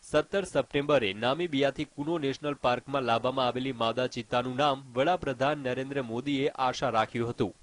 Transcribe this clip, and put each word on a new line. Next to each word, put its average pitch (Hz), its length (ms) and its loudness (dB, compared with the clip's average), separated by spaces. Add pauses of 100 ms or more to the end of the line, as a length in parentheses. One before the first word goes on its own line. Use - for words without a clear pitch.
સત્તર 170 400 0
સપ્ટેમ્બરે 143 680 2
નામીબિયાથી 139 720 0
કુનો 147 340 -4
નેશનલ 143 360 -2
પાર્કમાં 135 480 0
લાવવામાં 123 440 2
આવેલી 127 260 -2
માદા 117 340 0
ચિત્તાનું 123 500 -2
નામ 139 240 2 (120)
વડાપ્રધાન 143 680 0
નરેન્દ્ર 135 440 -4
મોદીએ 131 460 0
આશા 127 420 -2
રાખ્યું 113 400 0
હતું 117 220 -2 (100)